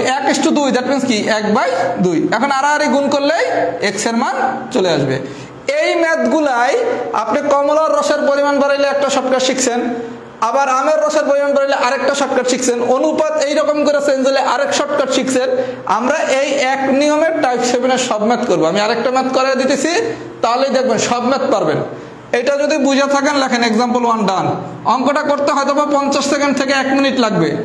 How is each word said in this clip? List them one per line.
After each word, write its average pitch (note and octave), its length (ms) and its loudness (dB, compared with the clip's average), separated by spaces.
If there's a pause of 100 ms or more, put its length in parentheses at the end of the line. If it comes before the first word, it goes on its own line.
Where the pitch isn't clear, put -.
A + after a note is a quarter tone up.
(180)
এক C4+ 140 -4
is C#4+ 120 0
to E4 140 4
দুই, C#4+ 180 2
that - 160 0
means C#4 180 -2
কি? A3 80 2 (200)
এক G#3+ 80 -4 (100)
by D#4+ 140 2 (360)
দুই। F3 120 0 (180)
এখন B3+ 140 0 (100)
আড়াআড়ি D4 360 0
গুণ C#4 180 2
করলেই D4 300 2 (460)
এক্স G3+ 200 -4
এর A3+ 120 -2
মান E4 140 -2 (380)
চলে F#3 220 2
আসবে। C#3 200 0 (680)
এই E4+ 80 0 (120)
ম্যাথগুলাই D4 720 0 (500)
আপনি A#3 160 -2 (140)
কমলার D4 440 2
রসের D4 320 0
পরিমাণ C#4+ 320 2
বাড়াইলে C#4+ 320 2
একটা C#4+ 220 0
শর্টকাট C4 340 0
শিখছেন, B3 300 0 (680)
আবার C4+ 180 0 (120)
আমের D4+ 260 2
রসের D4 240 0
পরিমাণ C#4+ 260 2
বাড়াইলে C#4 220 2 (100)
আরেকটা C4 320 0
শর্টকাট B3+ 320 0
শিখছেন, A#3+ 260 0 (180)
অনুপাত D#4 380 0 (140)
এইরকম D4 380 0
করে D4 220 2
চেঞ্জ C4+ 220 2
হলে C4+ 120 2 (120)
আরেক C4+ 260 0
শর্টকাট C#4+ 380 0
শিখছেন। B3+ 320 0 (480)
আমরা C4 200 0 (240)
এই D4 80 0 (240)
এক C4+ 80 -2 (180)
নিয়মের D4+ 340 2 (100)
টাইপ B3 180 2 (100)
সেভেনের B3+ 360 2
সব G#3+ 220 -2
ম্যাথ A#3+ 200 2
করবো। E3 220 2
আমি G3+ 140 0
আরেকটা A#3 300 0
ম্যাথ C4 200 0
করাই C4 260 2
দিতেছি, C#4 300 0 (520)
তাহলেই B3 340 2
দেখবেন A3+ 220 2 (100)
সব B3 120 0 (100)
ম্যাথ C4+ 140 0 (100)
পারবেন। D#3 260 0 (580)
এটা C#4 140 0 (100)
যদি D4 120 2 (100)
বুঝে C#4 300 2
থাকেন C#4+ 280 2
লেখেন A#3+ 260 0
এক্সাম্পল A#3+ 360 0
ওয়ান A3+ 240 2
ডান। F#3 160 0 (480)
অঙ্কটা C#4 380 0
করতে C#4+ 240 0
হয়তো C#4 240 0
বা D4 60 2 (100)
পঞ্চাশ C#4 360 0
সেকেন্ড C#4+ 280 2
থেকে C4+ 220 0
এক C4 160 -2
মিনিট C4+ 180 2 (100)
লাগবে F3 240 0 (160)